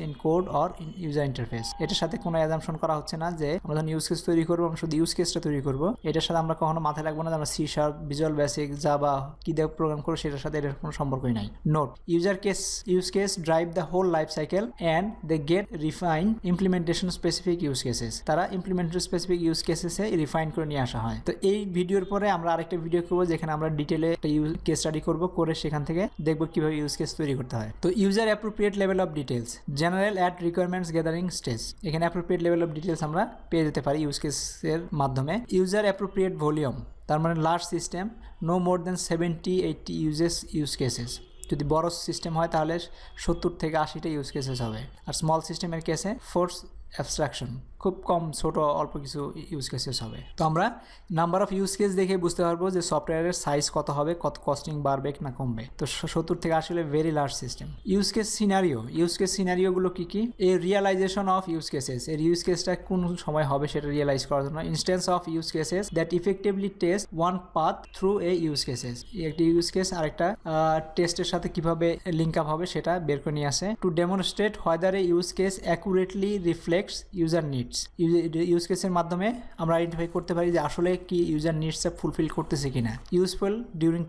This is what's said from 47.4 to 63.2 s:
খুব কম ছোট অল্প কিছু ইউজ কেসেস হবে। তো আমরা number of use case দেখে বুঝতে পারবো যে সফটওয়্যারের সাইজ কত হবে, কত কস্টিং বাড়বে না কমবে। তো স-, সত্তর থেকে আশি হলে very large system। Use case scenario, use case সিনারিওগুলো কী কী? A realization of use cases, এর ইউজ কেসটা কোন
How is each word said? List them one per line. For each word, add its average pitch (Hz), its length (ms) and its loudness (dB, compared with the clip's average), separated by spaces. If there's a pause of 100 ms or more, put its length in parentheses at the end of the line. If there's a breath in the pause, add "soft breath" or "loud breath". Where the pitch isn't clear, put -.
খুব 185 120 0 (160)
কম 170 140 4 (180)
ছোট 160 140 0 (260)
অল্প 147 120 -4 (100)
কিছু 143 180 -8 (320)
ইউজ 135 180 -4
কেসেস 131 320 -4
হবে। 113 160 -10 (180)
তো - 120 -2
আমরা 170 160 2 (540 loud breath)
number 170 260 4
of 196 40 -12 (140)
use 190 160 -2
case 202 200 4
দেখে 190 160 4 (100)
বুঝতে 175 220 2
পারবো 170 180 0 (100)
যে 175 60 2 (100)
সফটওয়্যারের 165 520 0
সাইজ 147 220 2 (100)
কত 151 120 0 (100)
হবে, 151 140 0 (120)
কত 143 120 -2 (100)
কস্টিং 151 280 -2 (140)
বাড়বে 139 220 0 (160)
না 131 120 -6
কমবে। 120 260 -2 (160)
তো 160 40 -2 (120)
স-, 165 180 -4
সত্তর 170 300 0
থেকে 165 160 2
আশি 160 140 -4
হলে 170 100 0 (120)
very 156 240 4
large 135 220 0
system। 131 260 -8 (320)
Use 196 160 2
case 214 220 0
scenario, 190 420 4 (240)
use 170 160 2
case 190 200 2
সিনারিওগুলো 185 580 2
কী 175 140 -4
কী? 202 100 0 (280)
A - 20 6 (160)
realization 196 580 2 (120)
of 185 60 0 (140)
use 151 160 -6
cases, 131 280 -4 (120)
এর 147 140 -2
ইউজ 175 200 4
কেসটা 180 260 2 (160)
কোন 185 120 2 (240)